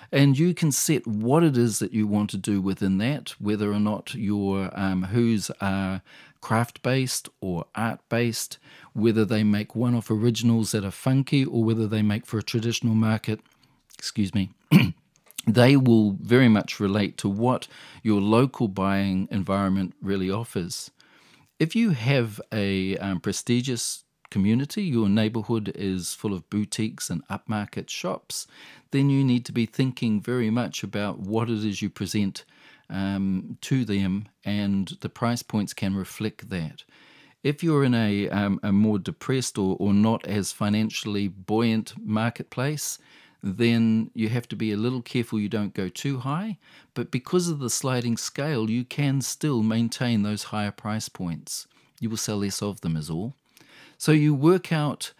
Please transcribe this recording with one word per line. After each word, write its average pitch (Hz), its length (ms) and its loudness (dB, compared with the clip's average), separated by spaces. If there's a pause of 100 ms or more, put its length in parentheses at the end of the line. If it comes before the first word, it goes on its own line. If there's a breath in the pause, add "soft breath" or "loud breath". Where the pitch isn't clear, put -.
(120 loud breath)
and 139 260 6
you 175 160 4
can 160 160 2
set - 340 0
what 117 380 4
it 151 140 6
is 117 240 2
that 101 120 -4
you 107 140 2
want 104 240 0
to 107 60 -6
do 98 240 0
within 95 380 0
that, 131 320 -2 (100)
whether 104 320 0
or 104 80 0
not 104 340 -2
your, 98 640 -2
um, 92 260 0
who's 113 460 0 (100)
are 95 400 -2 (400 loud breath)
craft-based 123 880 -2 (120)
or 90 240 -4 (100)
art-based, 117 840 -2 (340 loud breath)
whether 110 320 4
they 107 180 2
make 104 320 0
one-off 120 380 0
originals 113 580 2
that 104 140 0
are 95 80 -4
funky 131 520 2
or 117 200 0
whether 110 240 2
they 107 140 0
make 104 220 2
for 113 140 -4
a 98 40 0
traditional 113 520 0
market, 110 460 0 (580)
excuse 196 340 -2
me, 190 180 0 (200)
<clears throat> - 240 6 (500)
they 123 320 8
will 110 440 6
very 120 280 6
much 107 300 4
relate 101 400 0
to 104 100 -2
what 113 380 0 (380 loud breath)
your 104 160 4
local 113 480 4
buying 98 640 0
environment 95 680 0
really 95 300 -2
offers. 98 640 -6 (640 soft breath)
If 160 160 0
you 220 160 2
have 120 500 0 (120)
a, 98 460 0
um, 95 200 -2
prestigious 120 880 -2 (260)
community, 117 520 0
your 117 280 2
neighborhood 107 640 0
is 92 400 -4
full 104 180 -6
of 90 160 -8
boutiques 104 640 -4
and 85 180 -4
upmarket 104 600 -6
shops, - 560 -8 (440 loud breath)
then 139 200 2
you 139 120 4
need 123 220 2
to - 80 -12
be 117 140 0
thinking 123 560 -2
very 120 260 -2
much 117 340 -2
about 101 380 -4
what 110 300 -2
it 107 120 -2
is 104 200 -4
you 98 80 -4
present, 98 560 -4 (420 loud breath)
um, 98 720 -4
to 131 240 -2
them, 101 420 -2 (160)
and 101 600 -2
the - 80 -8
price 120 320 -4
points 104 320 -4
can 98 200 -2
reflect - 540 -8
that. 80 340 -6 (600 loud breath)
If 147 200 -2
you're 151 220 2
in 123 100 4
a, 104 360 2
um, 101 320 0
a 104 100 0
more 104 260 4
depressed 120 600 -4
or, 95 200 0
or 101 140 0
not 107 340 2
as 98 240 -2
financially 104 800 -2
buoyant 107 640 0 (100)
marketplace, 120 960 -4 (440 soft breath)
then 113 720 2
you 110 160 -2
have 120 180 -2
to 107 80 -10
be 107 160 -2
a 101 60 -2
little 123 240 -2
careful 113 380 -2
you 104 100 -2
don't 104 240 -4
go 101 160 -4
too 139 300 -6
high. 160 360 -6 (380 loud breath)
But - 160 -6
because 175 380 0
of 151 100 -2
the 127 100 -4
sliding 120 480 0
scale, 139 540 -2
you 123 140 0
can 139 360 0
still 127 420 -2
maintain 113 600 0
those 104 220 -4
higher 104 260 -4
price 107 400 -8
points. - 560 -8 (340 soft breath)
You 117 80 -4
will 110 80 -4
sell 107 220 -4
less 98 240 -4
of 101 180 -4
them 80 160 -2
is 78 140 -6
all. 95 240 -6 (640 loud breath)
So - 120 0
you 151 240 6
work 170 380 2
out, 151 480 -2